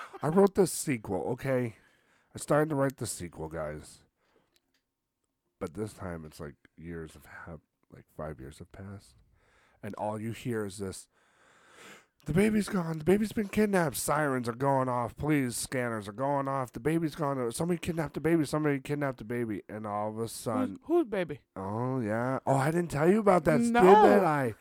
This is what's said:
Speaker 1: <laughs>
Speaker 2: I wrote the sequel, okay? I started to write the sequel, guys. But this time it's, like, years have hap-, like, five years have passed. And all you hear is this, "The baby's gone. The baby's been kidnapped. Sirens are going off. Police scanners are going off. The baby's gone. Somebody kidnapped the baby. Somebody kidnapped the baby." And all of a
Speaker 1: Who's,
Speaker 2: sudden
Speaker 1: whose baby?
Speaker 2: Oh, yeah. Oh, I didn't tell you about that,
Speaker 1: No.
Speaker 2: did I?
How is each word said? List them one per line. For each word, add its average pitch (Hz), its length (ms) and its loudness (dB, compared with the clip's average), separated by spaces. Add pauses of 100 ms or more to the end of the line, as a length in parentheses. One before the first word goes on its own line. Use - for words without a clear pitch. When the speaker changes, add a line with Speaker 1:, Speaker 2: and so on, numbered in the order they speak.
Speaker 1:
<laughs> - 220 -14
Speaker 2:
I - 60 -2
wrote 196 260 6
the 185 120 6
sequel, 101 640 -4
okay? 127 440 -2 (580)
I - 40 -16
started 151 320 2
to 151 60 -2
write 139 220 0
the 117 100 -6
sequel, 80 420 -10
guys. 76 500 -10 (1600)
But 85 140 -8
this 104 200 -8
time 85 320 -10
it's, 78 140 -18
like, 73 160 -14 (220)
years 82 360 -12
have 69 120 -20 (220)
hap-, 82 120 -14 (340)
like, - 120 -20 (100)
five 78 240 -10
years 67 200 -16
have - 120 -20
passed. 98 440 -16 (680)
And 104 120 -10
all 107 260 -6
you 117 100 -6
hear 110 340 -6
is 98 120 -10
this, 95 300 -10 (1200)
"The 151 80 -4
baby's 208 360 2
gone. 165 300 -4
The 151 40 -10
baby's 208 280 2
been 208 160 -4
kidnapped. 196 500 2
Sirens 143 500 0
are 117 60 -2
going 131 360 0
off. 123 280 -2
Police 139 400 0
scanners 117 500 -4
are 107 60 -8
going 135 340 -2
off. 135 240 -4
The - 80 -12
baby's 156 360 0
gone. 135 360 -2
Somebody 165 280 -2
kidnapped 160 340 -4
the 147 80 -6
baby. 160 240 4
Somebody 151 340 0
kidnapped 143 380 -4
the 113 60 -14
baby." 113 460 -4
And 107 180 -8
all 104 220 -4
of 110 80 -8
a 113 40 -4
Speaker 1:
Who's, 113 100 -4
Speaker 2:
sudden - 520 -4
Speaker 1:
whose 330 240 2
baby? 180 320 -4 (160)
Speaker 2:
Oh, 123 440 -2
yeah. 120 460 0
Oh, 131 120 2
I 135 140 2
didn't 170 200 -2
tell 147 180 2
you 208 100 4
about 190 260 4
that, 240 140 4
Speaker 1:
No. 233 220 4
Speaker 2:
did 202 420 10
I? 139 380 2